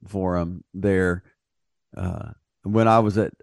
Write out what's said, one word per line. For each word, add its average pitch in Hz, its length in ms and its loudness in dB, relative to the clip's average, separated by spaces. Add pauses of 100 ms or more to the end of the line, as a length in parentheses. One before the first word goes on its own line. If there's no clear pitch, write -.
for 92 300 -2
'em 87 260 -6 (100)
there. 92 500 0 (720)
Uh, 90 360 -8 (320)
when 113 240 2
I 113 120 6
was 107 180 2
at, 104 260 0